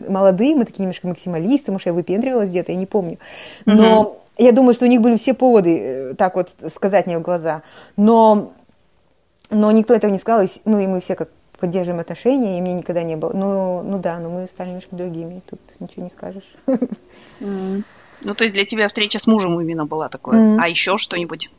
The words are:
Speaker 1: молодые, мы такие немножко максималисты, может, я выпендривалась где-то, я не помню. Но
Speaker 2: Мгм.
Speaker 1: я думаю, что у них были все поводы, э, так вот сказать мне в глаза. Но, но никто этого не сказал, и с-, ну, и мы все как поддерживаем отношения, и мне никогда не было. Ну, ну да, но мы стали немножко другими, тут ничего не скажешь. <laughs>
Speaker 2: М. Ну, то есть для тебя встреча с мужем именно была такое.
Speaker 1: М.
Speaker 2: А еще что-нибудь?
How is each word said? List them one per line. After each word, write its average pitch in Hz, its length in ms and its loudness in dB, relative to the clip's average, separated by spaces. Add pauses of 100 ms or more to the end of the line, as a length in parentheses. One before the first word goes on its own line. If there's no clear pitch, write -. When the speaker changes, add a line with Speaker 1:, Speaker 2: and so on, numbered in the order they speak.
Speaker 1:
молодые, 196 480 4
мы 247 80 2
такие - 200 -8
немножко 185 240 -8
максималисты, 180 640 -4
может, 190 160 -4
я 175 60 -2
выпендривалась 202 560 -2
где-то, 175 240 -4
я 175 60 -4
не 190 80 -6
помню. 185 320 -4 (480)
Но 208 100 6
Speaker 2:
Мгм. 220 320 6 (300)
Speaker 1:
я 240 140 8
думаю, 254 220 6
что 247 120 0
у - 20 6
них 240 140 4
были 233 160 4
все 254 160 0
поводы, 202 460 4
э, 131 340 -8
так 185 200 0
вот 180 140 -2 (220)
сказать 185 360 0
мне 175 120 -4
в 165 40 -8
глаза. 160 380 -4 (380)
Но, 214 540 4 (960)
но 214 200 2
никто 220 220 4
этого 208 180 2
не 196 80 -2
сказал, 226 240 0
и 190 40 0
с-, - 180 -8
ну, 214 160 2
и 190 60 -2
мы 185 140 -2
все 185 140 -6
как 165 140 -8 (320)
поддерживаем 175 400 -4
отношения, 202 580 -2
и - 20 -2
мне 180 140 -4
никогда 175 280 -4
не 165 140 -6
было. 160 160 -6
Ну, 190 500 -4
ну 196 160 -6
да, 175 200 -6
но 165 100 -10
мы 180 180 -8
стали 185 220 -14
немножко 180 280 -14
другими, 175 520 -10
тут - 120 -18 (200)
ничего 185 240 -16
не 180 60 -14
скажешь. 190 420 -18 (140)
<laughs> - 760 -6
Speaker 2:
М. 196 440 -6 (380)
Ну, 202 120 -6
то 226 100 -2
есть 214 100 -2
для 196 100 0
тебя 214 240 -2
встреча 214 300 -4
с - 80 -6
мужем 190 340 0
именно 165 260 -4
была 156 220 -6
такое. - 300 -2
Speaker 1:
М. 220 220 4
Speaker 2:
А 170 80 2
еще 180 300 0
что-нибудь? 165 600 -6